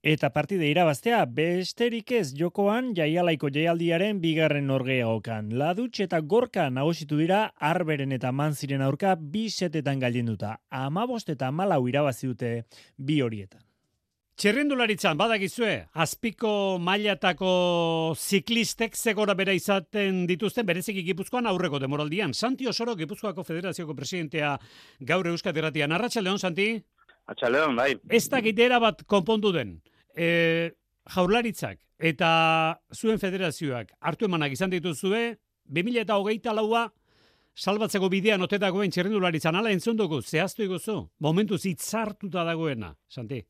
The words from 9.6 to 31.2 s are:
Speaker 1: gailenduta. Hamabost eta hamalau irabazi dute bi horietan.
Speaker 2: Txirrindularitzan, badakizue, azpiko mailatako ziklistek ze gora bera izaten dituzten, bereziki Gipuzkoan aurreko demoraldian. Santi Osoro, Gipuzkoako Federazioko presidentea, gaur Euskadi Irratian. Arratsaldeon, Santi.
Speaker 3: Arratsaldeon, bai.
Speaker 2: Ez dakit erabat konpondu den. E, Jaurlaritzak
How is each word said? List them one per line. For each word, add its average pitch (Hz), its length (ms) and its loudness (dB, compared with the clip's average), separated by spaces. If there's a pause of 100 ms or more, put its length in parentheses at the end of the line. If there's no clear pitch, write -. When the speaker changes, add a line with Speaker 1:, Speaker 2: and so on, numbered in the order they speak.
Speaker 1:
gailenduta. 117 560 -2 (120)
Hamabost 180 640 -4
eta 131 140 -2
hamalau 165 400 2
irabazi 135 420 0
dute 120 220 -4 (460)
bi 139 240 0
horietan. 107 400 -6 (760)
Speaker 2:
Txirrindularitzan, 220 800 2
badakizue, 196 720 0 (100)
azpiko 214 540 -2 (260)
mailatako 190 760 0 (640)
ziklistek 220 800 0
ze 220 220 -2
gora 208 180 2
bera 190 220 0
izaten 190 720 0
dituzten, 196 400 0
bereziki 185 380 -2
Gipuzkoan 196 420 -2
aurreko 180 320 0
demoraldian. 147 540 -2
Santi 262 340 -2
Osoro, 233 320 -2
Gipuzkoako 185 420 -6
Federazioko 165 540 -6
presidentea, 147 560 -4 (480)
gaur 170 320 0
Euskadi 160 320 -2
Irratian. 151 320 0
Arratsaldeon, 202 420 0
Santi. 190 300 0 (560)
Speaker 3:
Arratsaldeon, 123 560 2
bai. 135 140 2 (180)
Speaker 2:
Ez 226 160 4
dakit 226 400 0
erabat 226 400 2
konpondu 208 480 2
den. 98 220 -4 (340)
E, 170 160 -2 (880)
Jaurlaritzak 185 640 0 (160)